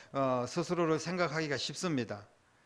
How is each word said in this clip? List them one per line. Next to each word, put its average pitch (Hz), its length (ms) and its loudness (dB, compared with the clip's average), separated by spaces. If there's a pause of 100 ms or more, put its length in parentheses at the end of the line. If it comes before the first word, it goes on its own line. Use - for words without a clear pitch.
(100)
어, 127 380 2
스스로를 165 500 2
생각하기가 160 580 0
쉽습니다. 120 680 -2 (400)